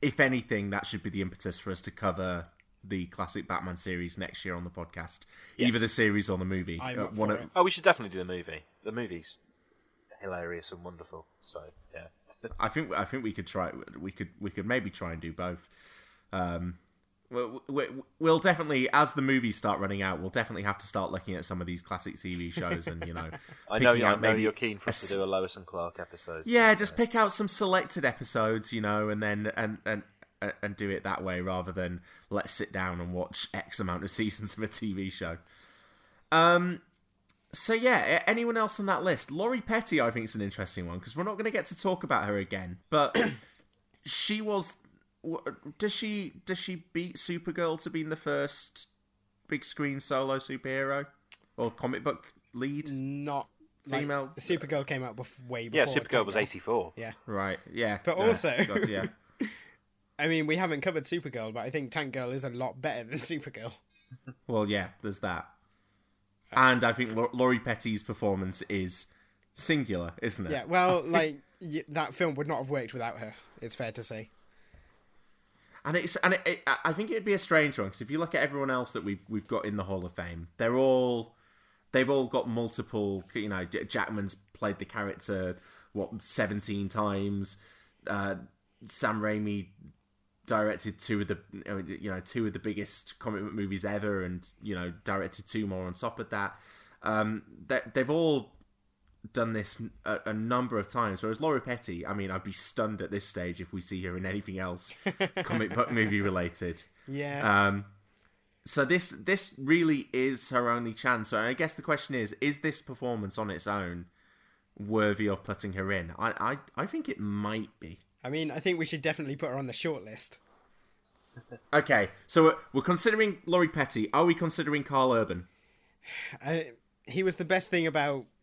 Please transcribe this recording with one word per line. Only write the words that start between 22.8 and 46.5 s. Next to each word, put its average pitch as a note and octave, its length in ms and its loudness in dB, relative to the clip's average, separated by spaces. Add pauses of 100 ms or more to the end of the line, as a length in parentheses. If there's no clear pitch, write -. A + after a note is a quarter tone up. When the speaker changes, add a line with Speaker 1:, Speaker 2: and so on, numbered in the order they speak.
Speaker 1:
and, E2 180 -8
you E2+ 80 -8
know, D#2+ 160 -6 (200)
Speaker 3:
<laughs> - 200 -20
I A2 100 2
know, B2 100 8
Speaker 1:
picking A#2+ 160 6
Speaker 3:
I F#2+ 60 6
Speaker 1:
out G#2 100 2
Speaker 3:
know A2+ 80 6
Speaker 1:
maybe A2 140 4
Speaker 3:
you're A2 100 2
keen A2 240 -4
for G#2 140 -4
us - 120 4
Speaker 1:
a - 40 4
Speaker 3:
to G#2 60 4
Speaker 1:
s- G2 40 2
Speaker 3:
do G2 80 2
a - 20 -2
Lois F#2+ 300 0
and F#2 80 -16
Clark E2+ 340 -6
episode. E2 460 -10
Speaker 1:
Yeah, A3+ 260 8
Speaker 3:
so, G#3 40 8
Speaker 1:
just G3+ 180 0
Speaker 3:
uh, - 20 -6
Speaker 1:
pick A#3 200 2
out A3 180 6
some G#3 160 2
selected F#3 560 4
episodes, A2+ 680 2
you A#2 80 -2
know, G#2+ 300 2
and G#2 120 0
then, G#2 360 0
and, A2 280 -2
and, G#2+ 180 -2 (380)
and, G2+ 200 -2
and G2+ 160 -6
do G2+ 120 -2
it G2 140 -2
that F#2+ 180 -2
way F2+ 200 -2
rather F#2 320 -2
than F2+ 260 -4 (300)
let's - 240 0
sit - 180 0
down F#2 300 -4
and F2 120 -6
watch - 400 -4
X - 280 -6
amount F2+ 240 -2
of G2 60 -4
<laughs> - 100 -2
seasons G#2+ 360 -2
of G#2 60 -4
a G#2 60 -4
T G#2+ 240 -2
V F#2+ 160 -4
show. E2+ 280 -8 (960)
Um, F3 500 6 (680)
so - 220 2
yeah, A#3 320 6
a-, D3+ 240 4
anyone A#3 260 2
else A3 240 2
on G3+ 60 -2
that F#3+ 180 2
list? F3 280 2
Laurie A3 280 0
Petty, A3 400 2
I A#2 120 6
think, A2+ 140 -2
is A2 100 -4
an G#2+ 60 -2
interesting F#2+ 460 -4
one F2 140 -6
'cause A2+ 160 -10
we're E3+ 60 -2
not G3+ 140 -4
gonna A3 140 -2
get G3 140 -2
to E3+ 120 -6
talk F#3 280 0
about A#2+ 200 2
her G#2 120 0
again, F#2+ 400 -4 (120)
but D3+ 280 4 (480)
<clears throat> - 400 -20
she - 360 0
was G3+ 360 0 (500)
wha-, E3 140 -4 (360)
does G#3 160 0
she, G#3 400 -2 (120)
does F#3 120 -2